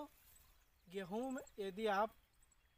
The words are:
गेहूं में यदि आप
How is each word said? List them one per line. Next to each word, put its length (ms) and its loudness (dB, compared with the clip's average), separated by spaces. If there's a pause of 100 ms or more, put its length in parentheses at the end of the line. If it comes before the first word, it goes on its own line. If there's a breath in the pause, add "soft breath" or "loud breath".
(880)
गेहूं 440 -2
में 100 -4 (180)
यदि 300 -2
आप 260 4 (640)